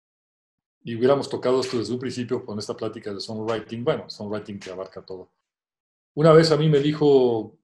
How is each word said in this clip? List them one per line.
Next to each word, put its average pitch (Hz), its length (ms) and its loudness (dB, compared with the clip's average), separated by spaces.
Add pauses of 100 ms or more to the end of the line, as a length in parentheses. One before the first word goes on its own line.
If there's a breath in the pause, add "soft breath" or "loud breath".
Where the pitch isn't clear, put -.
(840)
y 117 120 -10
hubiéramos 127 340 2
tocado 127 320 0
esto 123 180 -4
desde 107 160 -4
un 123 40 -4
principio 123 460 -6
con 104 140 -10
esta 110 180 -8
plática 107 360 -8
de 98 80 -10
songwriting, 110 640 -8
bueno, 131 240 -4
songwriting 104 520 -10
que 95 100 -16
abarca 95 340 -14
todo. 92 280 -18 (840)
Una 156 180 6
vez 160 200 8
a 147 40 2
mí 156 120 2
me 147 100 6
dijo 135 840 2